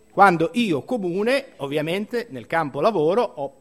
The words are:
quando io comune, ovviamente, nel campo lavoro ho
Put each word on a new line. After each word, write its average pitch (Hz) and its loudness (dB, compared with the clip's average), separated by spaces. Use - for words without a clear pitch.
quando 170 4
io 190 0
comune, 214 -4
ovviamente, 160 -4
nel 123 -12
campo 147 -2
lavoro 190 2
ho 143 -6